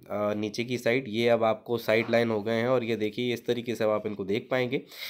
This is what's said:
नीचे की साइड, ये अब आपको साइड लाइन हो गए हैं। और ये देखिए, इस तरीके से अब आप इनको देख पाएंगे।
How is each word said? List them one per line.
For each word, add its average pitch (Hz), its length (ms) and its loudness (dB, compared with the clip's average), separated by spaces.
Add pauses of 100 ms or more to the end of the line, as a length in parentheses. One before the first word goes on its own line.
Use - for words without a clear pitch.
(120)
नीचे 104 520 -2
की 120 140 -4
साइड, 120 300 0
ये 117 220 2
अब 113 140 4
आपको 113 340 0
साइड 113 320 2
लाइन 117 200 4
हो 107 120 0
गए 110 120 -2
हैं। 113 140 0
और 127 160 2
ये 113 120 0
देखिए, 110 380 -2
इस 113 120 -6
तरीके 120 300 -2
से 110 80 -2
अब 107 60 4
आप 107 180 0
इनको 101 180 -6
देख 110 260 -2
पाएंगे। 127 320 0 (260)